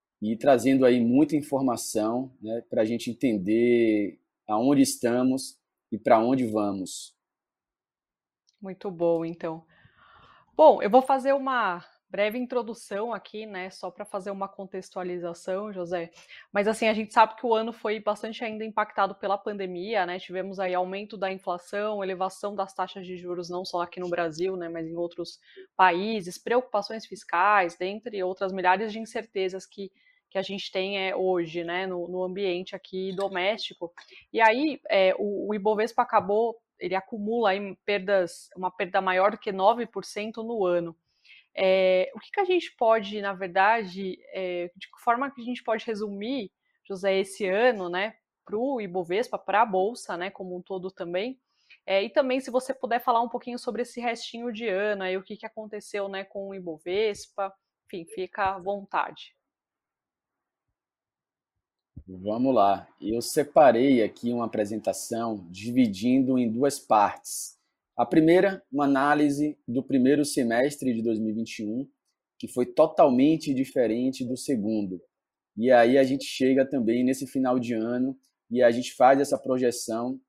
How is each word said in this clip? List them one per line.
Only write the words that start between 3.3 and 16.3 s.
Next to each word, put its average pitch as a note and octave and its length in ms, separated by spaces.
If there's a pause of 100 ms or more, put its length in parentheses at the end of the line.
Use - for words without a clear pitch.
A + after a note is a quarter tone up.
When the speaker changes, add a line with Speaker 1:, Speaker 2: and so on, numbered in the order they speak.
Speaker 1:
aonde C3 360
estamos B2+ 760 (320)
e A2 60
pra A2+ 220
onde B2+ 260
vamos. G2+ 720 (1400)
Speaker 2:
Muito F#3+ 300
bom, E3+ 340
então. E3 400 (880)
Bom, D4 280
eu G#3 80
vou B3+ 100
fazer C4 320
uma B3 500 (280)
breve G#3 260
introdução A#3 760
aqui, G#3+ 360
né, F#3+ 240
só F#3 200
pra G3+ 140
fazer G3+ 260
uma G3 160
contextualização, F#3 1300
José. F3 380 (420)